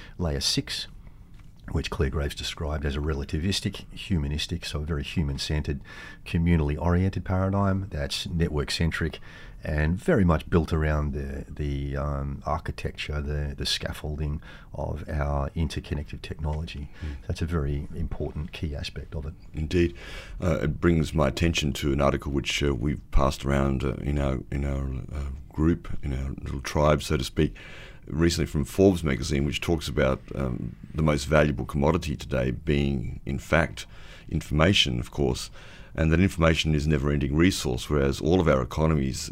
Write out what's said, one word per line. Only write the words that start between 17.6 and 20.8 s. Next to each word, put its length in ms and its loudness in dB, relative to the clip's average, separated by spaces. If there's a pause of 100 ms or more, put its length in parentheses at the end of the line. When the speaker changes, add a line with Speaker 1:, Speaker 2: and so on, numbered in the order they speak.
Speaker 1:
important 580 -4
key 220 -6
aspect 400 -8
of 100 -6
it. 100 -8 (200)
Speaker 2:
Indeed. 400 2 (480)
Uh, 200 2
it 180 0